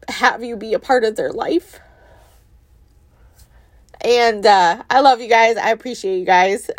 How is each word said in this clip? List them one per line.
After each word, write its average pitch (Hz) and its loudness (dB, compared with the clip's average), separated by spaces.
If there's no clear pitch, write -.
have 240 -2
you 240 -12
be 208 -6
a 180 -4
part 254 0
of 220 -4
their 143 -6
life. - -6
And, 226 0
uh, 190 4
I 269 4
love 262 4
you 240 -12
guys. 226 2
I 220 -4
appreciate 220 -6
you 185 -6
guys, 185 0